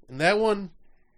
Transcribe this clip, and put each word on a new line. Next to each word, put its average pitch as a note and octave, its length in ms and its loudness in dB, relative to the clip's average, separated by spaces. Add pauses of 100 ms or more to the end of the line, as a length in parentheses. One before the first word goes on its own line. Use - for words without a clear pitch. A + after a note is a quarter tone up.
And B2+ 100 -14
that F3+ 180 4
one, G#3 340 -2 (460)